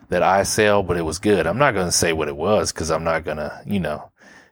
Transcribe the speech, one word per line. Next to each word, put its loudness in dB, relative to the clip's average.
that 0
I 4
sell, 2
but -2
it -2
was -4
good. 2
I'm -2
not 2
gonna -2
say 0
what -2
it -6
was 0
'cause -6
I'm -2
not -2
gonna, -8
you -2
know, -6